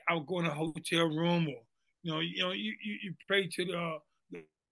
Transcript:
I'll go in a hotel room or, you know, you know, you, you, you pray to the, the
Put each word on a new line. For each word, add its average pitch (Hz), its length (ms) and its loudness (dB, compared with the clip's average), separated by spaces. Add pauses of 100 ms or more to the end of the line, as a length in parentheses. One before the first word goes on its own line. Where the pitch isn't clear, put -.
I'll 170 120 4
go 175 200 -2
in 170 60 2
a 151 80 0
hotel 160 520 0
room 165 420 4
or, 131 140 -8 (400)
you 165 100 -4
know, 156 80 0
you 180 220 -2
know, 180 100 0
you, 214 300 -4
you, 208 200 -6
you 190 120 -8 (120)
pray 196 220 4
to 180 160 -2
the, 170 340 -2 (320)
the 175 140 -12 (280)